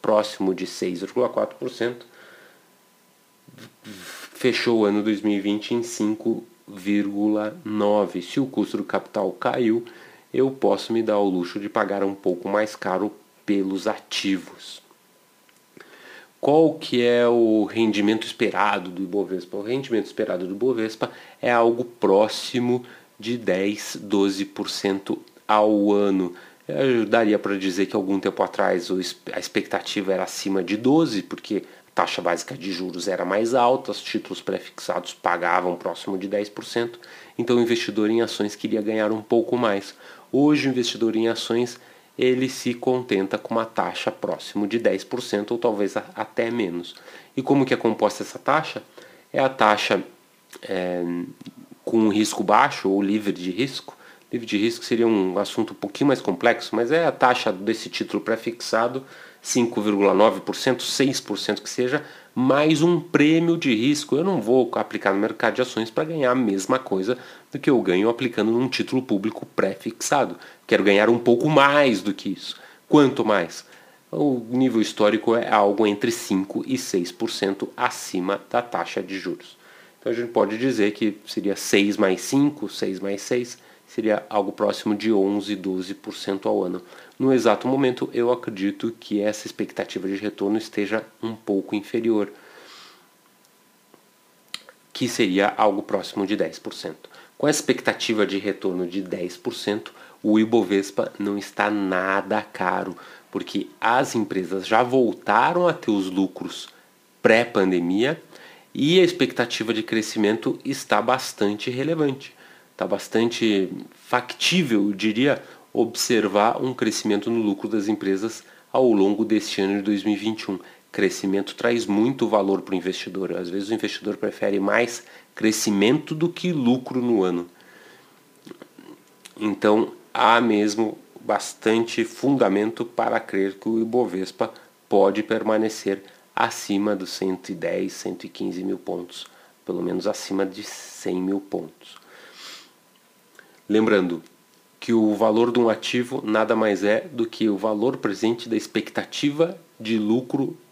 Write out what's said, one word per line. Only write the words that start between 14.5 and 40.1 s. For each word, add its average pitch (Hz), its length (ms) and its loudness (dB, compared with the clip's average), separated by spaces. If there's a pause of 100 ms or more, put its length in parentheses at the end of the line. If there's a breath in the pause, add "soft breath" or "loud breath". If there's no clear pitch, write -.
Qual 156 360 6
que 123 260 -2
é 120 260 4
o 110 360 4
rendimento 107 640 2
esperado 98 640 0
do 90 100 -8
Ibovespa? 92 560 -4
O 101 60 -8
rendimento 117 420 -2
esperado 92 400 -4
do 92 80 -6
Ibovespa 110 580 -2 (300 loud breath)
é 120 100 0
algo 117 340 4
próximo 120 1000 2 (320 loud breath)
de 113 200 -6
dez, 101 640 -2
doze 98 460 0
por 98 240 -8
cento - 480 -2 (300)
ao 107 460 6
ano. 98 420 2 (320 loud breath)
Eu 123 380 2
daria 107 340 4
pra 101 160 -2
dizer 95 300 0
que - 100 -8
algum 98 240 0
tempo 98 240 -2
atrás 92 480 0
o 92 80 0
es-, - 160 -6 (160)
a - 80 -8
expectativa 95 760 -4
era 92 100 -2
acima 95 380 -4
de 92 140 -2
doze, 127 480 2
porque - 400 -6 (240 loud breath)
a - 80 -20
taxa 90 260 -2
básica 87 340 -4
de 95 180 -8
juros 87 340 -6
era 87 160 -2
mais 110 320 0
alta, 127 360 2
os - 120 -10
títulos - 380 -8
pré-fixados - 720 -6
pagavam 87 640 0
próximo 92 400 -6
de 98 100 -6
dez 104 220 -4
por - 160 -14
cento, 117 340 -4 (400 loud breath)
então 120 180 2
o 120 40 6
investidor 107 480 0
em 117 120 2
ações 104 340 -4
queria 110 260 -4
ganhar 107 300 0
um 107 100 -4
pouco 117 360 0
mais. 104 380 -2 (340 loud breath)